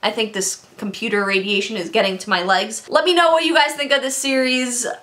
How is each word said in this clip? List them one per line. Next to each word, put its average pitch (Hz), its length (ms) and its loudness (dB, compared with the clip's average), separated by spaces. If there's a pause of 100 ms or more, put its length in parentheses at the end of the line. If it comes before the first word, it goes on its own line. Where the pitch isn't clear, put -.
I 214 100 0
think 214 220 -4
this - 320 -4 (120)
computer 208 460 -2
radiation 196 540 -2
is 170 120 -6
getting 196 280 0
to 190 120 -10
my 180 140 0
legs. 196 460 -2
Let 311 160 4
me 359 80 2
know 339 180 6
what 330 140 4
you 320 80 0
guys 302 220 2
think 277 160 -2
of 277 100 2
this 262 160 -4
series. 254 720 0 (160)